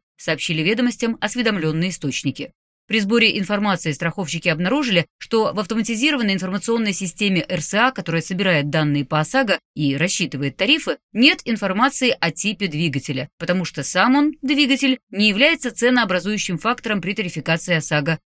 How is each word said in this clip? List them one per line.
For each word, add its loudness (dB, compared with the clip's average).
сообщили -2
ведомостям 0
осведомленные 0
источники. -4
При 0
сборе 2
информации 0
страховщики -4
обнаружили, 2
что 0
в -2
автоматизированной 0
информационной 0
системе 0
Р -4
С -6
А, 4
которая -2
собирает 0
данные 2
по 0
осаго 2
и 2
рассчитывает -2
тарифы, 2
нет 4
информации 0
о 0
типе -4
двигателя, -2
потому -4
что -8
сам 2
он, 2
двигатель, 2
не 2
является 2
ценообразующим 0
фактором -2
при -4
тарификации -2
осаго. 0